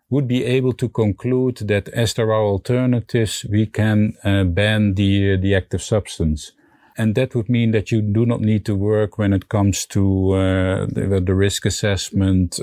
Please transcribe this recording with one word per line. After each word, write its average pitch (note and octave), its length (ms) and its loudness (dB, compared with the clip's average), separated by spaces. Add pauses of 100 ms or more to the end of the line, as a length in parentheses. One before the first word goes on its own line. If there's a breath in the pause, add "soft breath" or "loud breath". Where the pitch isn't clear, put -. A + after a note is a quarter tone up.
would C3+ 200 -2
be B2 180 -2
able B2+ 260 0
to A#2+ 160 -4
conclude B2 720 -2
that G#2 320 -2
as A#2 240 -2
there A2 180 0
are A2 120 2
alternatives, A#2 1080 0
we G#2+ 160 2
can, G#2+ 480 0 (100)
uh, G2 200 2
ban G#2 500 2
the, G2 400 2
uh, F#2+ 80 0
the G2 140 2
active F#2 260 -2
substance. - 720 -2 (440 soft breath)
And A2 200 0
that B2+ 180 -2
would A#2 160 -4
mean A#2 220 2
that G#2+ 200 0
you G#2+ 120 0
do G#2 200 0
not A#2 160 0
need G#2+ 260 0
to G#2 100 -2
work G#2+ 420 0
when G2 160 2
it F#2+ 160 -2
comes G2+ 380 0
to, F#2+ 460 2
uh, F#2+ 520 0
the, F#2+ 400 -2
the F#2+ 80 0
risk G2 320 0
assessment, F#2+ 960 0